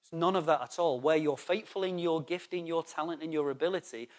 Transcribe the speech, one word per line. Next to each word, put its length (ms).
It's 120
none 220
of 100
that 160
at 180
all. 200
Where 180
you're 200
faithful 460
in 160
your 220
gifting, 440
your 180
talent, 380
and 120
your 160
ability, 680